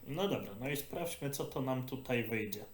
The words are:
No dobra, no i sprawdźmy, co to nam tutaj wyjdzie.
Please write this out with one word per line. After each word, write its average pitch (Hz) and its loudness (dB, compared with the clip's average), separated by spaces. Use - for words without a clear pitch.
No 170 2
dobra, 123 2
no 131 -2
i 147 2
sprawdźmy, - -2
co 143 0
to - -2
nam 131 2
tutaj 123 2
wyjdzie. 107 0